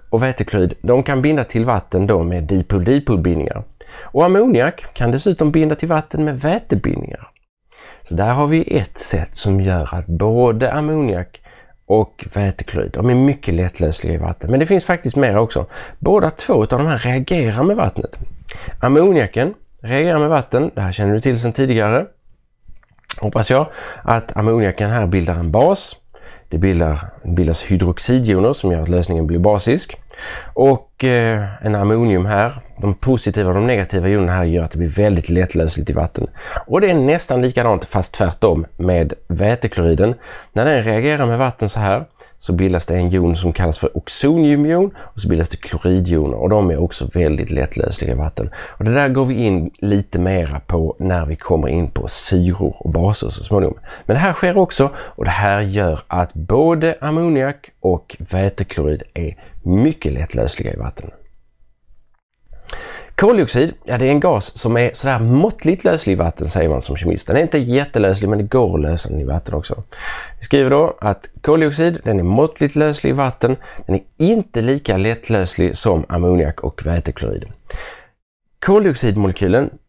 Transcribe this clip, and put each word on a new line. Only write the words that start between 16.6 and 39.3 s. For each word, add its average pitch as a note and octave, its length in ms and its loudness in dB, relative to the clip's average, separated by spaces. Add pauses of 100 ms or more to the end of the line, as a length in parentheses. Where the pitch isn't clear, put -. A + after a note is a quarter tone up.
utav B2 160 0
de D3+ 80 0
här D3 100 0
reagerar B2+ 680 -2
med G3+ 120 2
vattnet. - 440 -4 (600)
Ammoniaken D3 760 2 (280)
reagerar D3+ 380 0
med D3+ 100 2
vatten, C#3 460 0
det G#2 60 -4
här F#2 100 -2
känner G2+ 220 0
du G#2+ 80 0
till B2 200 0
sedan A#2+ 120 -2
tidigare. B2+ 520 0 (1160)
Hoppas G#2+ 280 -4
jag C#3+ 180 4 (360)
att - 340 -2
ammoniaken G#2+ 520 0
här G#2+ 180 0
bildar F2 280 0
en E2+ 160 -2
bas. D3+ 440 2 (540)
Det D#2+ 80 -2
bildar, E2+ 400 2 (260)
bildas E2+ 400 0
hydroxidjoner G2+ 920 2
som G2 180 -2
gör E2 100 0
att D#2+ 80 -4
lösningen E2+ 380 0
blir E2+ 120 0
basisk. G#2 580 0 (560)
Och, - 500 2
eh, A2+ 640 0
en A2 100 2
ammonium G#2 500 2
här G#2+ 420 -2 (140)
de G2+ 120 0
positiva G#2+ 560 0
och F2+ 60 2
de G#2+ 120 2
negativa F#2+ 400 0
jonerna F#2+ 240 2
här F2+ 120 0
gör E2+ 200 2
att - 80 -6
det D#2 60 -8
blir E2+ 120 -2
väldigt G2 400 0
lättlösligt E2 600 0
i D2+ 40 -2
vatten. - 340 -4 (400)
Och F3+ 140 2
det G3+ 80 4
är F3 60 4
nästan C#3 460 2
likadant, A#2 440 2
fast - 280 -4
tvärtom, F2 520 0 (120)
med F2 360 0 (140)
vätekloriden. G2 880 2 (380)